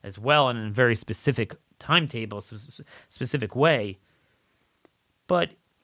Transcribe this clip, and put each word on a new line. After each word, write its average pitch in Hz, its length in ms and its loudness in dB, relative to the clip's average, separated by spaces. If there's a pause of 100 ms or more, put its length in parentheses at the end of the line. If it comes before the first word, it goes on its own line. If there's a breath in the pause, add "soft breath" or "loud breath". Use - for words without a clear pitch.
as 101 160 -12
well 139 300 4
and 117 100 -4
in 107 80 -6
a 104 40 -6
very 117 240 4
specific - 600 0 (240)
timetable, 120 580 -2
s-, 101 160 -6
s-, - 280 -12 (260 soft breath)
specific 127 480 -4
way. 123 440 2 (1300)
But, 175 240 0 (320)